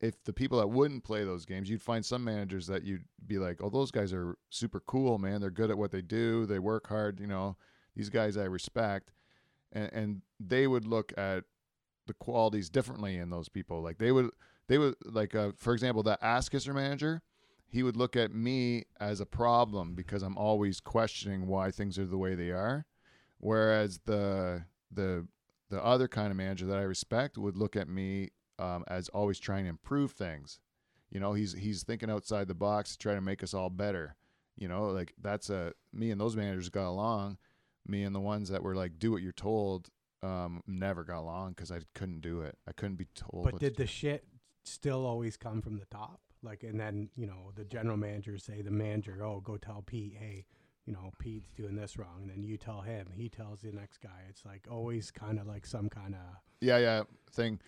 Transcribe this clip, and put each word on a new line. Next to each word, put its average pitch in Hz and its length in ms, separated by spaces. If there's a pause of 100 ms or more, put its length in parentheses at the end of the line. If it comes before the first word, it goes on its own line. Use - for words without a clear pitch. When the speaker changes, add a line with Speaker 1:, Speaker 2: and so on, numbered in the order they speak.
Speaker 1:
if 110 240
the 107 80
people 127 260
that 104 80
wouldn't 135 380
play 107 180
those 90 240
games, 95 240
you'd 110 100
find 113 240
some 123 200
managers 98 420
that 95 160
you'd 95 220 (200)
be 101 140
like, 90 240
"Oh, 104 80
those 135 220
guys 101 200
are 87 240 (140)
super 104 300
cool, 127 380
man. 98 220
They're 98 120
good 110 180
at 101 80
what 104 140
they 95 100
do. 113 420
They 101 140
work 107 300
hard, 104 320
you 101 80
know. 95 280 (380)
These 104 160
guys 107 260
I 101 80
respect." 98 680 (580)
And, 107 220
and 104 300 (180)
they 127 260
would 123 220
look 110 280
at 98 280 (640)
the 110 80
qualities 110 540
differently 104 480
in 87 140
those 85 180
people. 87 320
Like, 82 180
they 113 120
would, 127 200 (360)
they 135 120
would, 139 260
like, 110 320
uh, 104 200
for 117 160
example, 117 320
that 107 160
ass-kisser 127 540
manager, 143 480 (480)
he 123 120
would 120 160
look 123 180
at 113 180
me 120 520 (120)
as 104 220
a 98 60
problem 110 680
because 95 280
I'm 95 160
always 104 420
questioning 101 680
why 95 240
things 95 280
are 98 80
the 92 100
way 92 180
they 87 160
are. 113 360 (520)
Whereas 110 680
the, 95 580 (260)
the, 92 360 (420)
the 95 160
other 127 240
kind 104 220
of 95 60
manager 95 300
that 98 120
I 101 40
respect 110 560
would 101 180
look 104 200
at 90 120
me, 95 420 (280)
um, 90 300
as 90 220
always 101 280
trying 98 260
to 87 60
improve 139 420
things. 78 480 (500)
You 98 100
know, 101 140
he's, 104 180
he's 98 300
thinking 113 280
outside 104 380
the 92 60
box 101 380
to - 60
try 104 160
to 98 60
make 95 220
us 92 120
all 92 160
better. 90 460 (400)
You 95 120
know, 98 180
like, 92 340
that's 101 300
a, 87 220 (200)
me 113 180
and 101 100
those 110 160
managers 95 320
got 95 200
along. 101 500 (480)
Me 101 160
and 98 120
the 98 60
ones 104 300
that 95 120
were 95 120
like, 90 240
"Do 110 140
what 92 100
you're 92 100
told," 98 560 (340)
um, 90 440
never 92 380
got 85 160
along 87 340
'cause 85 160
I 85 100 (140)
couldn't 90 260
do 85 220
it. 76 240
I - 60
couldn't 98 240
be 90 180
told - 300
Speaker 2:
But 127 100
Speaker 1:
what - 60
Speaker 2:
did 143 140
Speaker 1:
to - 40
Speaker 2:
the 135 60
Speaker 1:
do. - 20
Speaker 2:
shit 147 400 (380)
still 131 420
always 117 320
come 110 240
from 107 160
the 101 80
top? 107 340 (220)
Like, 110 220
and 110 140
then, 104 380
you 117 100
know, 95 280
the 104 100
general 110 320
manager 104 400
say, 104 240
the 101 100
manager, 104 540
"Oh, 104 160
go 104 160
tell 104 240
Pete, 104 380
hey, 101 260 (400)
you 113 80
know, 92 260
Pete's 110 340
doing 101 240
this 104 200
wrong." 90 240
And 98 100
then 98 120
you 107 160
tell 104 240
him, 104 320
he 113 160
tells 104 320
the 110 100
next 101 300
guy. 92 260
It's, - 160
like, 98 260
always 117 400
kinda, 107 340
like, 101 200
some 104 240
kinda 95 520 (200)
Speaker 1:
Yeah, 123 180
yeah, 113 260 (260)
thing. 113 380